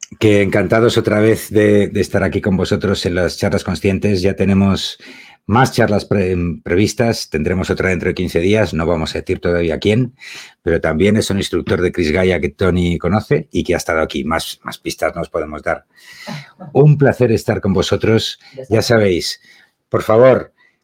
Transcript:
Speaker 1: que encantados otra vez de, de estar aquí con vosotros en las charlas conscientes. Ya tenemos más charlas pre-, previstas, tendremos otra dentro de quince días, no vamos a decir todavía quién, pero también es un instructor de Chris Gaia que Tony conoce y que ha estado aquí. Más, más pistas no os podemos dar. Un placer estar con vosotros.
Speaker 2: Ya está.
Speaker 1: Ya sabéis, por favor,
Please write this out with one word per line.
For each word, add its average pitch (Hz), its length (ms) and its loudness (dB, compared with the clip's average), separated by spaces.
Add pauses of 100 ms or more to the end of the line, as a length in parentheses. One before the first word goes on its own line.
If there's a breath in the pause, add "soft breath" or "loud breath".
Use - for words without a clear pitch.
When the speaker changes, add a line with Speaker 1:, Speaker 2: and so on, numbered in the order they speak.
(180)
Speaker 1:
que 104 240 4
encantados 107 560 2
otra 104 220 0
vez 107 300 0
de, 104 380 4
de 101 120 -4
estar 95 220 -2
aquí 95 180 -2
con 95 160 0
vosotros 92 500 -2
en 87 80 -2
las 87 240 -2
charlas 101 260 -2
conscientes. 95 560 -2
Ya 92 140 0
tenemos 98 640 0 (480 loud breath)
más 127 260 2
charlas 104 320 0
pre-, 92 320 0 (260)
previstas, 110 680 -2
tendremos 90 400 -4
otra 92 180 0
dentro 90 200 -2
de 90 60 -2
quince 90 260 -2
días, 98 340 0
no 80 120 -2
vamos 80 280 -2
a 82 60 -4
decir 90 200 -6
todavía 85 380 0
quién, 120 360 0 (480 loud breath)
pero 82 180 0
también 85 360 2
es - 140 0
un 98 80 0
instructor 90 420 -2
de 87 120 0
Chris 78 200 -2
Gaia 90 280 0
que 71 100 -4
Tony 87 480 0
conoce 107 520 -2
y 85 140 -4
que 87 100 -2
ha 80 40 -2
estado 80 220 -2
aquí. 76 240 -4
Más, 80 380 -6
más - 160 -12
pistas - 360 -6
no 85 80 -8
os 78 80 -10
podemos 76 320 -8
dar. - 240 -6 (840 loud breath)
Un 147 260 6
placer 123 340 2
estar 104 280 -2
con 98 120 -2
vosotros. 98 680 0 (160 loud breath)
Speaker 2:
Ya - 80 -14
está. - 120 -2
Speaker 1:
Ya 110 80 2
sabéis, 101 580 0 (480 soft breath)
por 101 140 -2
favor, 117 500 4 (300)